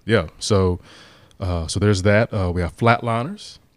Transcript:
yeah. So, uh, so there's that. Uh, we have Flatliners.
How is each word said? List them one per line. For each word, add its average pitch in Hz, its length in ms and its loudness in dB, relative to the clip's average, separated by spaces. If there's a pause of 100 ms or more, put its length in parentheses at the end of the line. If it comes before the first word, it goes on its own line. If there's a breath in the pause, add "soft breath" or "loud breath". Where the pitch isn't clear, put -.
yeah. 101 220 0 (120)
So, 92 400 2 (600 soft breath)
uh, 87 280 -4
so 95 120 -6
there's 101 220 2
that. 104 320 2
Uh, 95 200 -2
we 87 80 -2
have 85 140 -6
Flatliners. 117 840 -2 (180)